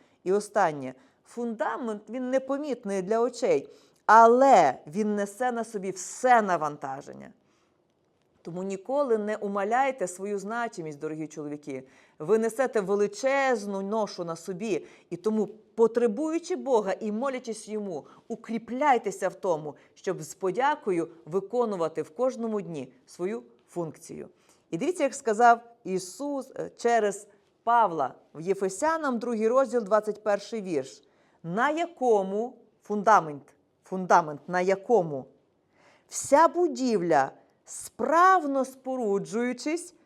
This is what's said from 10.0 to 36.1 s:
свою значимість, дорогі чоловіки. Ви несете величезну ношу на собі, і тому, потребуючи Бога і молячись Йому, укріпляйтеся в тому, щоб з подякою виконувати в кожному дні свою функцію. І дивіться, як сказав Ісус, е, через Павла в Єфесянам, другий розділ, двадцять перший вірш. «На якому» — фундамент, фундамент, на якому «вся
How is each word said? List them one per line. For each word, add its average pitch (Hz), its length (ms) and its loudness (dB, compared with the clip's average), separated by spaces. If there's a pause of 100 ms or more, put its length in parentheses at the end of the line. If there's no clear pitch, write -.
свою 196 320 -8
значимість, 190 600 -8
дорогі 156 280 -8
чоловіки. 147 560 -10 (360)
Ви 170 180 2
несете 226 440 0
величезну 202 1000 0
ношу 196 440 -4
на 165 100 -8
собі, 185 500 -6 (240)
і - 80 -8
тому, 214 300 0 (280)
потребуючи 240 800 0
Бога 233 440 0
і 214 120 -4
молячись 233 580 -6
Йому, 202 360 -8 (220)
укріпляйтеся 226 1040 -2
в - 60 -10
тому, 156 400 -4 (180)
щоб 165 280 -6
з 151 120 -14
подякою 190 760 -2 (180)
виконувати 190 760 -2
в 143 80 -8
кожному 226 520 -4
дні 160 320 -10 (120)
свою 214 380 -8 (260)
функцію. 156 600 -10 (400)
І 165 80 -4
дивіться, 311 260 -2
як 262 120 -2
сказав 233 460 4 (220)
Ісус, 269 720 -6
е, 170 220 -8
через 214 500 0 (360)
Павла 170 500 2 (200)
в 147 80 -12
Єфесянам, 226 800 -2
другий 220 280 -2
розділ, 240 340 2
двадцять 208 420 2
перший 208 380 -2
вірш. 151 420 -4 (400)
«На 208 260 0
якому» — 240 880 0 (260)
фундамент, 180 600 2 (400)
фундамент, 175 640 2
на 180 140 0
якому 185 640 0 (840)
«вся 311 400 4